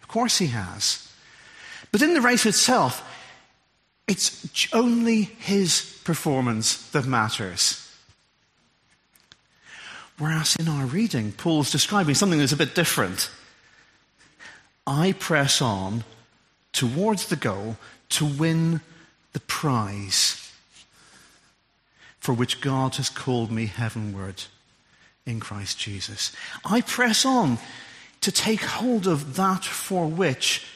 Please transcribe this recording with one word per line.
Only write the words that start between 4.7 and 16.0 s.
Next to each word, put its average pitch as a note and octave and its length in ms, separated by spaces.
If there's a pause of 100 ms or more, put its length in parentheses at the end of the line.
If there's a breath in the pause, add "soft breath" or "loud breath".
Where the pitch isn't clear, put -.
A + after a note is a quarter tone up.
only A#3 500
his - 840
performance B2+ 840
that C3+ 160
matters. A2 720 (2500 loud breath)
Whereas D#3 380
in E3 120
our C#3+ 160
reading, B2 480
Paul's D#3 380
describing D#3+ 460
something F3+ 220
that's C#3+ 140
a D3 40
bit E3 180
different. G#2+ 560 (1600 loud breath)
I D#3 260
press D3 500
on G#2 420 (680)